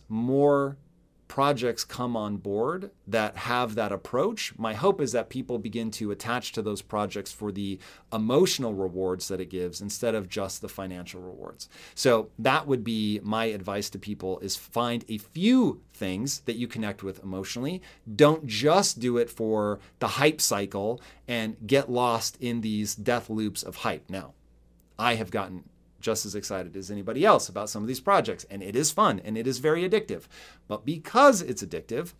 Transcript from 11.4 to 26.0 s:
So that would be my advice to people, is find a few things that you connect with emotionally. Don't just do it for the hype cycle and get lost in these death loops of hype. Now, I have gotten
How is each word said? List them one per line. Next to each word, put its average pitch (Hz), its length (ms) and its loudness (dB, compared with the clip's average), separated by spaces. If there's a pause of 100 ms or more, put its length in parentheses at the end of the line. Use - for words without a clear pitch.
So 113 420 4
that 135 300 2
would 127 160 2
be 107 400 0
my 110 220 0
advice 101 460 -4
to 101 80 -10
people, 95 400 -6
is 98 160 -6
find 120 520 -2
a 110 100 -6
few 196 640 2 (120)
things 101 480 -4
that 113 160 -4
you 117 100 -4
connect 104 340 -6
with 95 220 -8
emotionally. 120 580 -6 (320)
Don't 151 320 8
just 139 540 4
do 120 180 2
it 117 120 2
for 104 500 0 (200)
the 117 100 0
hype 151 300 4
cycle 101 600 0 (260)
and 110 280 -2 (100)
get 135 240 4
lost 120 500 2
in 120 220 -2
these 107 320 -2
death 117 380 -2
loops 107 320 -4
of - 140 -12
hype. 92 320 -4
Now, 92 240 -10 (640)
I 117 160 4
have 110 160 -4
gotten 92 380 -6 (320)